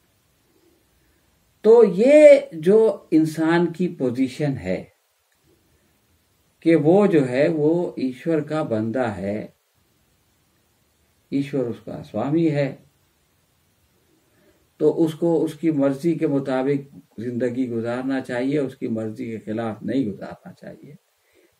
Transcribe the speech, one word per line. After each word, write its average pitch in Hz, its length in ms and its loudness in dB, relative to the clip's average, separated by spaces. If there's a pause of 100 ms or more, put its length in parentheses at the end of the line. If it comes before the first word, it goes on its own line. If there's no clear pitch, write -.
(1700)
तो 233 200 8
ये 277 680 8
जो 202 580 2
इंसान 160 540 2
की 175 280 -4
position 131 580 -2
है 92 240 -6 (1900)
कि 165 120 6
वो 175 300 4
जो 160 160 2
है 127 260 0
वो 165 500 -2
ईश्वर 139 440 -4
का 156 220 -6
बंदा 113 420 -4
है, 101 460 -8 (1800)
ईश्वर 139 340 -4
उसका - 380 -12
स्वामी 143 440 -2
है, 143 200 0 (2000)
तो 151 120 2
उसको 165 460 -2
उसकी 160 360 -4
मर्जी 139 420 -2
के 156 120 -2
मुताबिक 135 600 -4 (300)
जिंदगी 120 480 -4
गुजारना 123 540 -6
चाहिए, 131 380 -4
उसकी 127 300 -6
मर्जी 113 360 -8
के 113 140 -10
खिलाफ 110 440 -8
नहीं 120 220 -2
गुजारना - 480 -12
चाहिए। - 440 -20 (640)